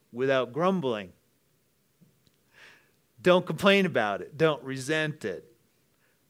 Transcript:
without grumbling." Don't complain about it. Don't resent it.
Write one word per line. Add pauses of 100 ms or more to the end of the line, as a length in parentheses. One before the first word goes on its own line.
without
grumbling." (2000)
Don't
complain
about
it.
Don't
resent
it. (800)